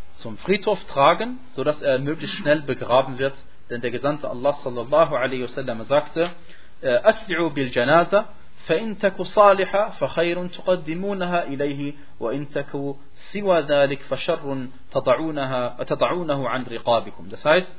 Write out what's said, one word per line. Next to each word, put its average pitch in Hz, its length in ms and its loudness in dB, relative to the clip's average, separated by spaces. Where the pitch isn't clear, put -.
zum 110 240 -8
Friedhof 202 480 0
tragen, 220 520 4
sodass 135 280 0
er 135 180 2
möglichst 143 380 -4
schnell 151 260 2
begraben 135 560 2
wird. 135 160 -2
Denn 120 100 -4
der 120 120 -2
Gesandte 143 360 -2
Allah 123 260 0
sallallahu 139 600 2
alaihi 127 300 -2
wasallam 117 400 -6
sagte: 147 460 2
äh, 123 220 2
"أسرعوا 170 460 2
بالجنازة، 143 760 4
فإن 202 320 -2
تك 190 240 0
صالحة 196 680 4
فخير 175 580 0
تقدمونها 175 960 -2
إليه، 143 500 -4
وإن 135 300 -4
تك 139 460 -6
سوى 190 280 2
ذلك 143 420 2
فشر 139 640 -2
تضعونها، 131 960 0
تضعونه 139 640 0
عن 127 160 -2
رقابكم." 110 640 0
Das - 140 -10
heißt, 180 340 4